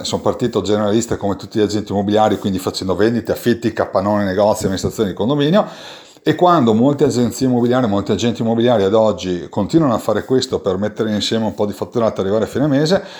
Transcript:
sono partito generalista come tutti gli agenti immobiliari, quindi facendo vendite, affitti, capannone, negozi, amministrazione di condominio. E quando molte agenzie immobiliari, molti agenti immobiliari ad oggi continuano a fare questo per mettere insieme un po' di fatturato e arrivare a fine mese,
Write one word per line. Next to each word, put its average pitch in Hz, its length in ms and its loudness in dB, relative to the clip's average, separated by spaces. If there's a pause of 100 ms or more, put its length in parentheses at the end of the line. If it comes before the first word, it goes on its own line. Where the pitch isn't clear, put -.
sono - 180 -4
partito 110 380 0
generalista 104 560 0
come 98 180 -4
tutti 101 240 -8
gli - 20 4
agenti 104 300 0
immobiliari, 104 480 2
quindi 95 180 -2
facendo 95 380 -4
vendite, 110 360 0
affitti, 117 420 0
capannone, 104 500 0
negozi, 101 400 2
amministrazione 98 460 -2
di 87 60 -8
condominio. 147 520 0 (600)
E 156 60 2
quando 160 400 4
molte 131 300 2
agenzie 123 420 0
immobiliari, 123 400 2
molti 101 260 0
agenti 110 300 -2
immobiliari 117 400 2
ad 98 140 2
oggi 92 520 2
continuano 127 460 0
a 107 60 0
fare 104 260 -2
questo - 340 0
per 92 180 -2
mettere 107 360 -2
insieme 110 320 -2
un 98 80 -2
po' 104 140 -2
di 101 40 -4
fatturato 107 460 -2
e 101 60 -2
arrivare 101 220 0
a - 20 -8
fine 131 180 -2
mese, 156 380 2 (160)